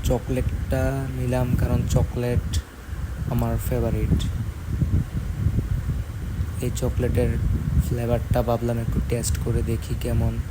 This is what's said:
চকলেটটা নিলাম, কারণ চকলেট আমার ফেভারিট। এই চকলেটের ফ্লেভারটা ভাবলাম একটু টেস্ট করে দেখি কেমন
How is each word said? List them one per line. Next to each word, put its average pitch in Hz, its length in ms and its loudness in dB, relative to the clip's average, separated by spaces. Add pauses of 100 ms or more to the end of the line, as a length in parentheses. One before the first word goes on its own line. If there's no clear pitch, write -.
চকলেটটা 131 1000 0 (120)
নিলাম, 123 420 2
কারণ - 180 2 (120)
চকলেট - 680 2 (720)
আমার 117 260 2 (140)
ফেভারিট। 117 520 2 (2500)
এই 123 160 0
চকলেটের 120 640 2 (500)
ফ্লেভারটা 120 540 2
ভাবলাম 117 360 0
একটু 110 300 0
টেস্ট 120 360 0
করে - 180 2
দেখি 117 380 -2
কেমন 117 360 2 (140)